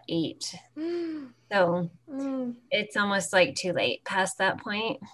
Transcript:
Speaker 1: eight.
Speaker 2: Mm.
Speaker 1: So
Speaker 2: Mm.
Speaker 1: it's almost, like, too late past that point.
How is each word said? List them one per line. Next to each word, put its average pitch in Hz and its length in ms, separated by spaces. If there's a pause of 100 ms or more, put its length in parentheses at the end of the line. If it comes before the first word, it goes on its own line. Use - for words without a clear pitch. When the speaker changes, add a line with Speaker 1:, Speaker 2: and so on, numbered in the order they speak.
Speaker 1:
eight. - 440 (240)
Speaker 2:
Mm. 320 520 (220)
Speaker 1:
So 175 380 (200)
Speaker 2:
Mm. 262 460 (160)
Speaker 1:
it's 208 260
almost, 202 340
like, 185 240
too 185 160
late 123 320
past 190 360
that 190 180
point. 214 420 (140)